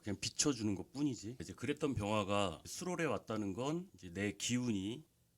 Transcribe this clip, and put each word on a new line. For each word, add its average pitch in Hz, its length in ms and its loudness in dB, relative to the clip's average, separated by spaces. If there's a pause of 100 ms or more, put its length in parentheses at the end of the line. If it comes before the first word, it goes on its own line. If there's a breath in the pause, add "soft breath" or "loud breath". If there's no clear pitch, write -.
그냥 98 200 -2
비춰주는 113 520 2
것뿐이지. 117 680 -2
이제 85 120 -8
그랬던 143 420 -2
병화가 101 680 2
수월해 175 400 -4
왔다는 107 480 0
건 156 420 -2
이제 90 180 -12
내 101 180 0
기운이 120 720 0 (340)